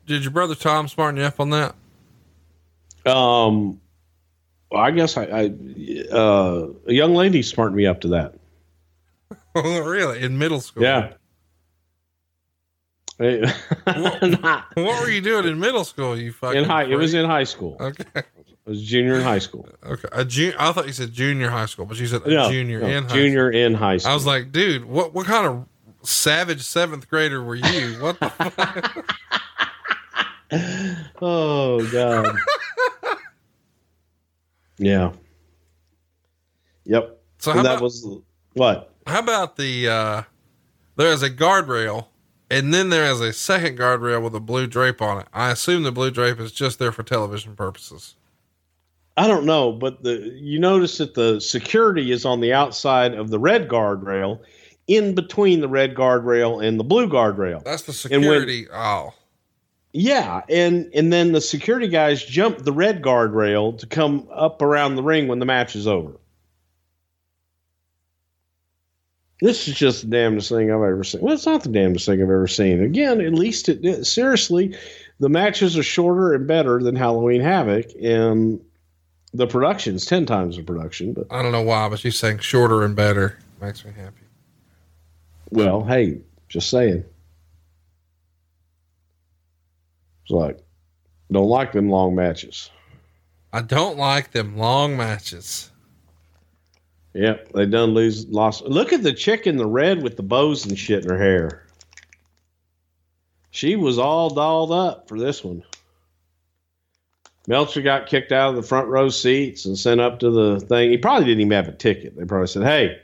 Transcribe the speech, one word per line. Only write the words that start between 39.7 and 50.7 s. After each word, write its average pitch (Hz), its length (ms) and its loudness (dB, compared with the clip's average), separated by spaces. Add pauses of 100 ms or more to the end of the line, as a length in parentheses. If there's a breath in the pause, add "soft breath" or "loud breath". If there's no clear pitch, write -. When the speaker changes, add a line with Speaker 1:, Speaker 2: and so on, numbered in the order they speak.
Speaker 1:
uh, 110 360 -2 (760)
there 156 160 4
is 139 100 -4
a 139 60 -2
guardrail, 127 800 0 (440)
and 135 220 0
then 185 160 2
there 160 200 2
is 123 120 -2
a 113 100 -2
second 165 460 -2
guardrail 120 440 0
with 113 140 -6
a 107 60 -6
blue 123 260 -4
drape 123 340 0
on 101 180 -2
it. - 140 -14
I 123 180 -2
assume 175 320 -2
the 135 100 -2
blue 127 180 -2
drape 123 300 -2
is 113 100 -12
just 131 280 -6
there 120 120 -2
for 113 120 -10
television 104 520 -4
purposes. - 600 -12 (1000)
Speaker 2:
I 190 120 4
don't 175 180 4
know, 147 260 4
but 131 320 -6
the, 120 120 -2 (200)
you 147 240 -6
notice 180 380 2